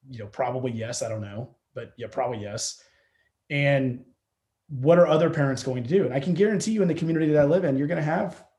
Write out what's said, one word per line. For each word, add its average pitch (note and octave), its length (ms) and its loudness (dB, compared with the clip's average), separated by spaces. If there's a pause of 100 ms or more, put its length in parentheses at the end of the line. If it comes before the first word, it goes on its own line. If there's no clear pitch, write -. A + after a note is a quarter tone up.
(100)
you B2 80 -14
know, G#2 80 -12
probably B2+ 460 -4
yes. A2+ 300 -8
I A2+ 60 -6
don't A2 140 -6
know, G#2 340 -12 (180)
but A#2 220 -14
yeah, A2+ 140 -12
probably B2 320 -4
yes. G#2 400 -10 (640)
And C#3 560 0 (640)
what D3+ 300 4
are F3 80 8
other D#3 240 2
parents C#3 320 -2
going B2+ 220 -4
to A#2 40 -8
do? F3+ 160 2
And A#2+ 80 -2
I C#3 80 0
can F3 140 -2
guarantee G#3 380 2
you G#3+ 100 0
in F3 60 2
the D#3+ 60 0
community D#3+ 380 0
that D3 100 6
I - 20 6
live F3 200 2
in, C3+ 140 2
you're D3 80 0
gonna D#3+ 160 -2
have E3 420 -2 (140)